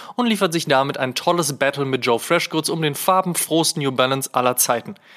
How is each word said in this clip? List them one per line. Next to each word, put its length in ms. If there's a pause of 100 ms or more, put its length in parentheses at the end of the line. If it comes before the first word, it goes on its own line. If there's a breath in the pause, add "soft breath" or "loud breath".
(160 loud breath)
und 100
liefert 260
sich 140
damit 320
ein 160
tolles 420
Battle 280
mit 200
Joe 140
Freshgoods 500
um 140
den 140
farbenfrohsten 840
New 120
Balance 400
aller 240
Zeiten. 400 (200 loud breath)